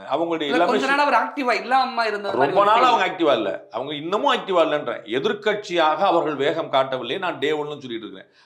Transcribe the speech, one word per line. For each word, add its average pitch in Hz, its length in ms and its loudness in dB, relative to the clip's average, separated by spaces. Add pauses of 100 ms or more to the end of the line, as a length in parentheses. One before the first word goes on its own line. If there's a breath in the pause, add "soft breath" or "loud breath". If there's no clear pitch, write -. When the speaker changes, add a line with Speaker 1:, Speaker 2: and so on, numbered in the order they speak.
(120)
Speaker 1:
அவங்களுடைய 165 300 -2
Speaker 2:
இல்ல, 143 120 -2
Speaker 1:
எல்லாமே 214 160 4
Speaker 2:
கொஞ்ச 254 160 0
நாள் 277 120 2
அவர் 285 160 2
ஆக்டிவா 247 380 0
இல்லாம 233 540 0
இருந்த 202 260 -4
மாதிரி 139 200 2
Speaker 1:
ரொம்ப 190 80 4
Speaker 2:
ஒரு 202 100 6
Speaker 1:
நாள் 226 100 6
Speaker 2:
ஃபீல். 247 140 6
Speaker 1:
அவங்க 196 120 2
ஆக்டிவா 156 300 2
இல்ல, 104 340 -4
அவங்க 135 240 -6
இன்னமும் 208 400 0
ஆக்டிவா 180 280 2
இல்லன்றேன். 143 400 -2
எதிர்க்கட்சியாக 170 920 0
அவர்கள் 170 380 2
வேகம் 147 360 -2
காட்டவில்லை, 131 480 -2
நான் 175 200 -6
டே 147 140 -2
ஒன்னு 147 280 -6
சொல்லிட்டு 117 260 -10
இருக்கிறேன். 95 240 -18 (160 soft breath)